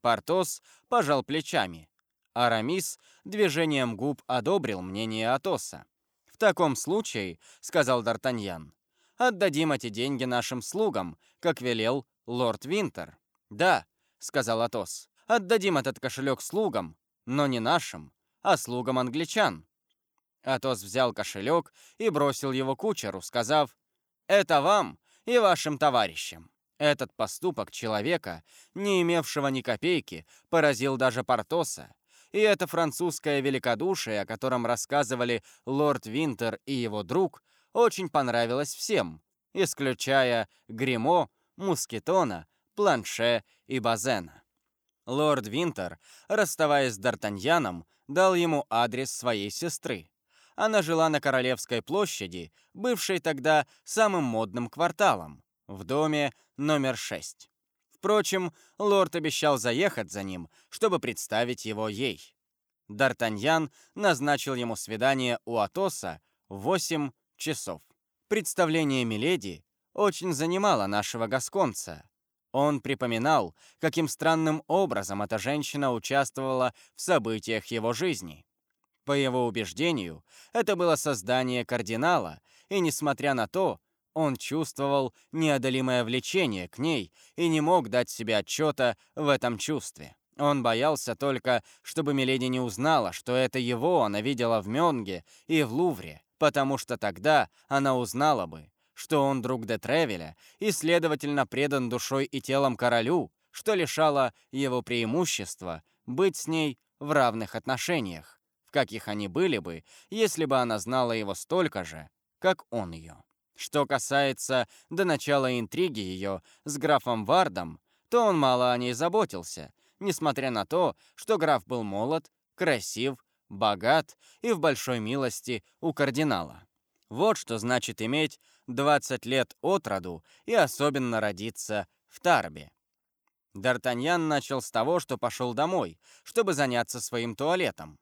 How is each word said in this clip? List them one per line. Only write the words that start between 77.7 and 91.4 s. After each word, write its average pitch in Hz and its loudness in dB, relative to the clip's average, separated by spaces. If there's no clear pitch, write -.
жизни. 113 -6
По 143 -2
его 127 2
убеждению, 101 -4
это 220 0
было 170 2
создание 123 -2
кардинала, 113 -2
и, 196 0
несмотря 143 0
на 117 0
то, 180 -2
он 147 0
чувствовал 139 -2
неодолимое 131 2
влечение 120 -2
к - -18
ней 135 -2
и 170 2
не 160 4
мог 156 4
дать 120 0
себе 110 -2
отчета 127 0
в 151 -2
этом 123 2
чувстве. 101 -8
Он 143 2
боялся 120 2
только, 127 0